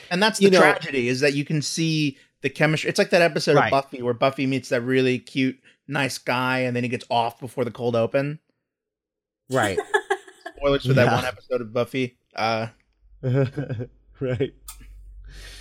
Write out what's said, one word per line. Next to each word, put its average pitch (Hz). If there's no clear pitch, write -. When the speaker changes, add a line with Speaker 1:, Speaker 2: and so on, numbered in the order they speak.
Speaker 1:
And 180
that's 220
Speaker 2:
you 196
Speaker 1:
the 185
Speaker 2:
know 175
Speaker 1:
tragedy, 156
is 127
that 143
you 143
can 156
see 156
the 139
chemistry. 151
It's -
like 196
that 180
episode 165
Speaker 2:
Right. 131
Speaker 1:
of 110
Buffy 135
where 123
Buffy 135
meets 131
that 127
really 127
cute, 131
nice 139
guy, 127
and 127
then 120
he 123
gets 117
off 120
before 123
the 113
cold 120
open. 139
Speaker 2:
Right. 107
Speaker 1:
<laughs> -
Spoilers 139
for 131
that 127
Speaker 2:
Yeah. 117
Speaker 1:
one 127
episode 127
of 110
Buffy. 123
Uh, 113
Speaker 2:
<laughs> -
Right. 127